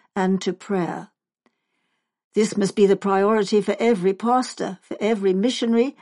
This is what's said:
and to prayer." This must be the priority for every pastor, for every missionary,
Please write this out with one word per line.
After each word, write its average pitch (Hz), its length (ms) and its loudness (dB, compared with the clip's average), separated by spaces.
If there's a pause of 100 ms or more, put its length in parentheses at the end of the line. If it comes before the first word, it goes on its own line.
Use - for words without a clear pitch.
(160)
and 190 240 0
to 185 140 -4
prayer." 180 560 -6 (1200)
This 208 240 0
must 196 180 0
be 202 120 4
the 196 100 4
priority 202 640 2
for 202 180 -2
every 196 360 0
pastor, 220 680 -4
for - 200 -14
every 196 340 0
missionary, 233 680 0